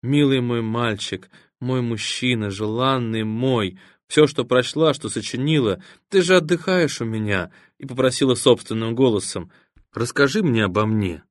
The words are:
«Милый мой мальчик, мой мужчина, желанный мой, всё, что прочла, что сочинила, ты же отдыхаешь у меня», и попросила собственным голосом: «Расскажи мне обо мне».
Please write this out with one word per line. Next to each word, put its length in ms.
«Милый 380
мой 220
мальчик, 640
мой 220
мужчина, 680
желанный 760
мой, 540
всё, 200
что 180
прочла, 500
что 140
сочинила, 760
ты 140
же 140
отдыхаешь 640
у 40
меня», 460
и 80
попросила 480
собственным 600
голосом: 560
«Расскажи 500
мне 220
обо 220
мне». 440